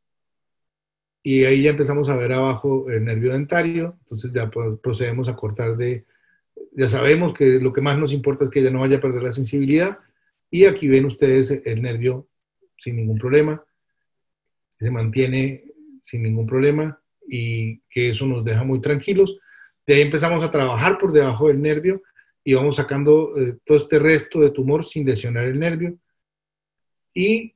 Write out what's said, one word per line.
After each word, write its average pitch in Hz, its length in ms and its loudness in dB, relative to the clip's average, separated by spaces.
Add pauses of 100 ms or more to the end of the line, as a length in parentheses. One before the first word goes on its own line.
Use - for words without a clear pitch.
(1200)
Y 135 220 2
ahí 135 180 4
ya 147 80 4
empezamos 143 380 -2
a 139 80 0
ver 123 160 -2
abajo 131 560 -2
el 113 160 -2
nervio 117 300 -2
dentario, 165 680 -2
entonces 120 280 -12
ya 117 160 -4
pro-, 110 320 -6
procedemos 120 480 -4
a 113 80 -6
cortar 113 400 -6
de, 123 300 -6 (680)
ya 131 160 0
sabemos 143 460 2
que 131 260 4
lo 127 140 -2
que 139 80 -2
más 143 160 0
nos 143 160 -2
importa 139 300 -2
es 131 60 -4
que 139 120 0
ya 131 80 4
no 131 100 -2
vaya 135 160 2
a 131 60 0
perder 123 200 -2
la 123 100 -6
sensibilidad, 139 640 0 (520)
y 175 140 6
aquí 175 240 2
ven 135 160 6
ustedes 135 460 2
el 117 320 -4
nervio 127 460 -4 (500)
sin 120 180 -10
ningún 110 220 -4
problema, 151 440 0 (1160)
se 110 120 -4
mantiene 127 760 -2 (360)
sin 117 220 -10
ningún 110 240 -2
problema, 147 520 0 (300)
y 117 520 -6 (100)
que 123 180 -2
eso 120 160 -4
nos 127 180 -2
deja 113 220 0
muy 131 160 -2
tranquilos. 185 580 0 (480)
De 143 100 6
ahí 143 40 8
empezamos 156 420 0
a 170 80 -2
trabajar 139 480 0
por 185 140 0
debajo 139 360 4
del 139 120 2
nervio, 156 420 -2 (400)
y 135 120 2
vamos 135 220 2
sacando, 143 600 2
eh, 123 300 -4
todo 151 100 6
este 147 220 2
resto 156 420 2
de 147 100 6
tumor 143 360 -2
sin 151 180 -6
lesionar 117 400 -2
el 131 160 -2
nervio, 170 380 -4 (1120)
y 220 440 -2